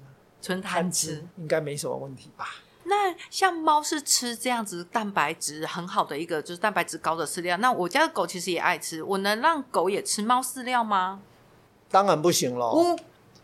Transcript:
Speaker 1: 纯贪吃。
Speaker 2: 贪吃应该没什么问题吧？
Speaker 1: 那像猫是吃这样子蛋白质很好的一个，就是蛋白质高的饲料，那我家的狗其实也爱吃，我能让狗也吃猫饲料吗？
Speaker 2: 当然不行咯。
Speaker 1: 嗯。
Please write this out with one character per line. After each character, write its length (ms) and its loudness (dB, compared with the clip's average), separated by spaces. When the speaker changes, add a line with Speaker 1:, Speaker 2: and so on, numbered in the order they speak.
Speaker 1:
纯 180 -4
贪 320 -2
吃。 220 -2
Speaker 2:
贪 60 -10
吃 60 -14
应 100 -10
该 100 2
没 160 -4
什 140 -6
么 80 -4
问 180 -10
题 220 -20
吧？ 100 -10
Speaker 1:
那 300 0
像 240 2
猫 280 2
是 200 -4
吃 340 0
这 140 -2
样 140 -2
子 200 -8
蛋 260 -4
白 220 0
质 320 -6
很 240 -6
好 160 0
的 140 -6
一 80 -4
个， 160 -2
就 120 -10
是 60 -10
蛋 120 0
白 120 2
质 140 -8
高 180 0
的 100 -2
饲 140 -6
料， 160 0
那 160 4
我 160 0
家 180 4
的 60 -4
狗 140 0
其 120 -8
实 120 -4
也 80 0
爱 200 2
吃， 240 -8
我 160 -2
能 220 0
让 300 2
狗 180 4
也 140 0
吃 180 -2
猫 220 2
饲 200 -8
料 220 0
吗？ 380 0
Speaker 2:
当 160 8
然 140 6
不 100 6
行 240 0
咯。 220 0
Speaker 1:
嗯。 220 6